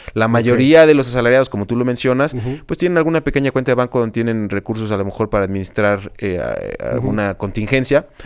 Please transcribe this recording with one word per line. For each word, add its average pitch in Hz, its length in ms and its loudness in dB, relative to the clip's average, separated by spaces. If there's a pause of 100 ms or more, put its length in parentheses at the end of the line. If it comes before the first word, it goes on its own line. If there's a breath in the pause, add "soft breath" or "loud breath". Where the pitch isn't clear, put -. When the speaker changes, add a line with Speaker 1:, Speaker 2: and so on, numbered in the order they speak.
(140 loud breath)
Speaker 1:
La 110 120 0
Speaker 2:
Ok. 113 60 0
Speaker 1:
mayoría 123 520 6
de 156 100 8
los 139 120 2
asalariados, 123 420 2
como 101 180 -6
tú 120 100 -4
lo 123 80 0
mencionas, 127 500 -2
Speaker 2:
Ujú. 127 320 -6
Speaker 1:
pues 160 100 -4
tienen 175 220 0
alguna 160 240 0
pequeña 139 300 0
cuenta 131 180 0
de 123 60 2
banco 123 240 0
donde 113 120 -2
tienen 113 380 -2
recursos 107 400 -4
a 107 60 0
lo 98 80 -2
mejor 104 260 -4
para 101 140 0
administrar, 98 760 -2
eh, 92 220 -4
a, 50 440 -6
a - 40 -6
Speaker 2:
Ujú. 62 60 -2
Speaker 1:
alguna 101 440 -2
contingencia, 127 720 0 (180 loud breath)